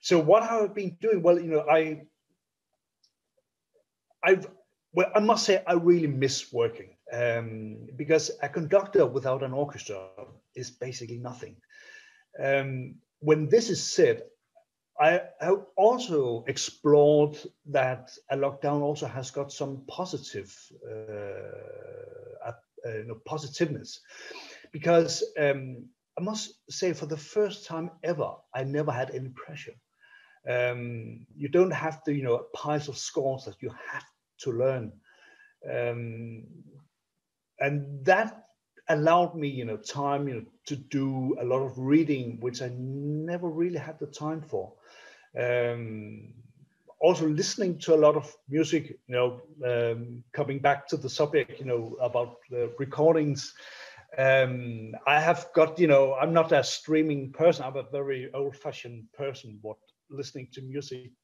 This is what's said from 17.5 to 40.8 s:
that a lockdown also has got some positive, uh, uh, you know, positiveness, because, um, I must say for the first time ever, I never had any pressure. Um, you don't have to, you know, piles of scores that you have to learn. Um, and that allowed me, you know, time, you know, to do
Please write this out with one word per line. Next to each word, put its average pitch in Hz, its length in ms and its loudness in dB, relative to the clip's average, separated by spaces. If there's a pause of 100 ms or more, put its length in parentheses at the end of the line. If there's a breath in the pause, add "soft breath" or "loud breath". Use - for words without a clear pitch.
that 131 420 0 (180)
a 139 60 -2
lockdown 143 460 0
also 147 240 -2
has 127 240 -8
got 143 200 -6
some 139 380 -8
positive, - 680 -10 (320)
uh, - 1600 -14
uh, 120 60 -10 (320)
you 110 220 -8
know, 113 180 -12
positiveness, 147 800 -6 (680 loud breath)
because, 165 520 2 (160)
um, 131 460 -2 (320)
I - 20 -6
must 214 320 -6 (180)
say 180 220 -2
for 156 140 -8
the 156 100 -6
first 202 480 -2
time 165 260 -8 (140)
ever, 156 300 -2 (200)
I 131 100 -4
never 147 280 -2
had 127 180 -4
any 131 200 -8
pressure. - 440 -16 (720 soft breath)
Um, 120 760 -4 (100)
you 143 140 -8
don't 180 220 4
have 151 340 -6
to, 151 80 -4
you 143 120 -2
know, 123 200 0 (100)
piles 147 340 -4
of 123 100 -10
scores 135 480 -4
that - 160 -16
you 92 80 -8 (200)
have - 140 -10 (340)
to - 120 -6
learn. 120 400 0 (800 soft breath)
Um, 117 720 -6 (1160)
and 143 440 -4
that 202 420 2 (420)
allowed 170 480 4
me, 151 100 -4
you 127 180 -6
know, 110 120 -6
time, 143 500 -4
you 135 80 -6
know, 113 100 -8 (220)
to 147 80 -6
do 135 640 -4